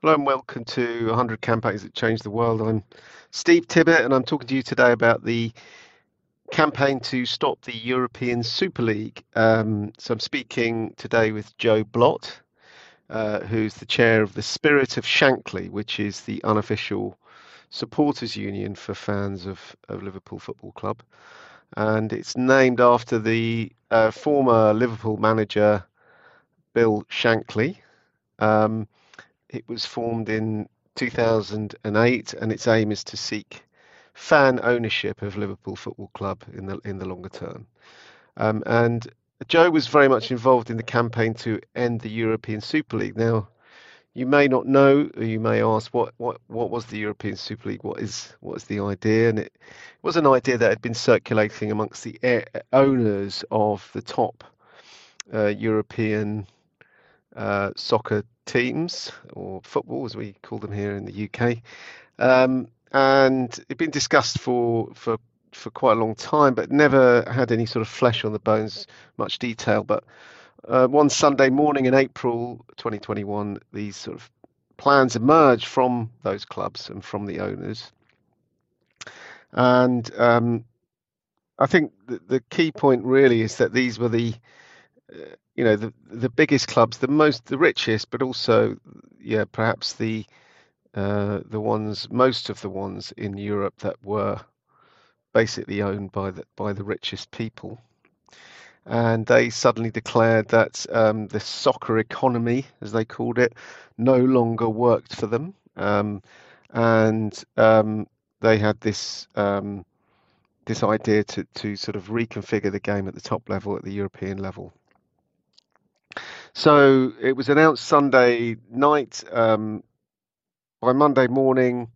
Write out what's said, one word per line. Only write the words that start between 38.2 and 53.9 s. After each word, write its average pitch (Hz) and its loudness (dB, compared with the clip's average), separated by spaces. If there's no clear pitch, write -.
Um, 107 -2
and 117 0
Joe 170 4
was 151 0
very 143 6
much 123 2
involved 123 2
in 113 -4
the 113 -6
campaign 117 -2
to 113 -6
end 120 -4
the 110 -10
European 110 -4
Super 156 -4
League. 101 -6
Now, 113 0
you 127 -6
may 143 6
not 131 0
know, 139 6
or - -4
you 110 -4
may 110 0
ask, 110 -2
"What, 117 -2
what, 117 -8
what 117 -6
was 113 -8
the 107 -12
European 104 -8
Super 110 -12
League? 104 -10
What - -10
is, - -10
what - -14
is - -18
the 104 -6
idea?" 107 2
And 107 -2
it - -10
was 165 -2
an 160 4
idea 127 4
that 113 4
had 110 0
been 117 -4
circulating 107 0
amongst 107 -6
the - -16
e-, 123 -2
owners 117 2
of 107 -2